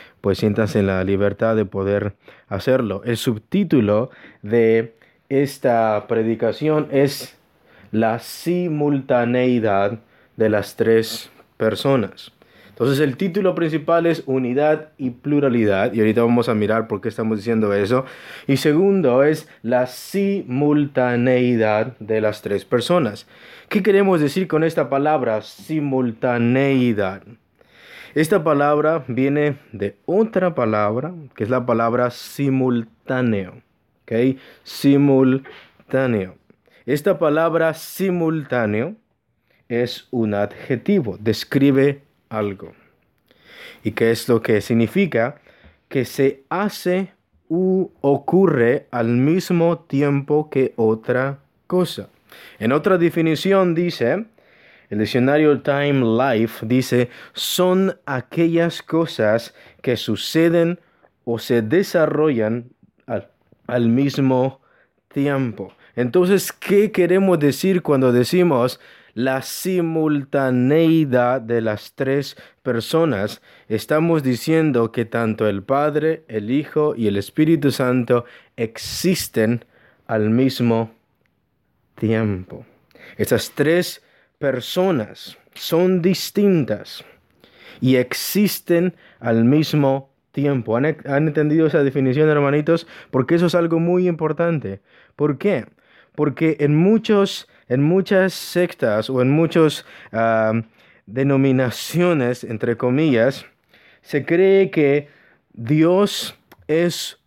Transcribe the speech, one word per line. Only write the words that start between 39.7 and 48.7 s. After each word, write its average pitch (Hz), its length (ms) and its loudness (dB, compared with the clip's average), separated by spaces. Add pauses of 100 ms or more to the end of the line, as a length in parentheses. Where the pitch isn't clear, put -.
un 110 240 -2
adjetivo, 113 840 -2
describe 135 840 2 (260)
algo. 101 440 -6 (1080)
¿Y 107 100 -4
qué 113 180 2
es - 180 -2
lo 117 140 4
que 107 180 2
significa? 117 800 0 (480)
Que 131 160 -2
se 139 440 -2
hace 185 640 -4 (360)
u 185 400 0 (120)
ocurre 139 880 2